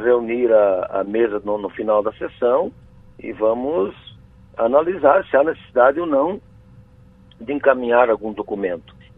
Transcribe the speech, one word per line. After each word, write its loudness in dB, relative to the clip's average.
reunir 2
a, 2
a -2
mesa -2
no, -4
no -8
final -2
da -4
sessão -2
e -12
vamos -4
analisar 2
se -2
há 4
necessidade 2
ou -4
não -2
de -10
encaminhar 2
algum -2
documento. -8